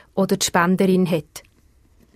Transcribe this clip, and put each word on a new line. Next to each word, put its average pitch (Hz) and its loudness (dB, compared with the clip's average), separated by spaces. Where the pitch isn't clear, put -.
oder 190 0
die - -4
Spenderin 185 2
hat. - -6